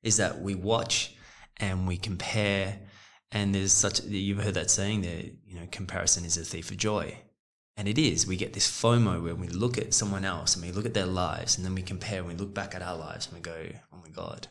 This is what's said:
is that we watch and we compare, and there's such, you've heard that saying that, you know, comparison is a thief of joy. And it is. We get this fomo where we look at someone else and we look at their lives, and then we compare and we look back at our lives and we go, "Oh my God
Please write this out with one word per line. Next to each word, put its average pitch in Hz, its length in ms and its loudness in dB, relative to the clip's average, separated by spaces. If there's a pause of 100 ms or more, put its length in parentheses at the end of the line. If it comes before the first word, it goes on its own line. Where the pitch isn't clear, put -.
is 110 160 4
that 82 240 2
we 98 120 -2
watch 98 600 2 (420)
and 92 320 0
we 87 80 0
compare, 98 800 0 (520)
and 101 240 2
there's 95 180 4
such, 104 320 4
you've 98 400 0
heard 104 100 2
that 80 160 0
saying 101 320 2
that, 85 220 -4 (220)
you 95 120 -16
know, 85 120 -10
comparison 87 560 0
is 82 100 0
a 82 80 -4
thief 85 260 -8
of 95 60 -8
joy. 104 400 0 (640)
And 101 100 0
it 107 80 2
is. 107 300 4
We 92 100 0
get 95 160 -4
this - 180 2
fomo 113 520 4
where 82 120 -2
we 87 140 -4
look 110 300 0
at - 160 0
someone 98 320 2
else 82 280 0
and 87 80 -6
we 87 100 -6
look 104 120 -2
at 120 80 -2
their 98 140 2
lives, 87 500 0
and 90 80 -4
then 92 100 -2
we 92 60 0
compare 92 380 -4
and 87 100 -6
we 85 60 -6
look 98 180 -6
back 98 220 -6
at 90 80 -8
our 87 160 -6
lives 78 280 -8
and - 80 -14
we 85 60 -14
go, 82 280 -10 (220)
"Oh - 140 -20
my 80 60 -20
God 82 400 -10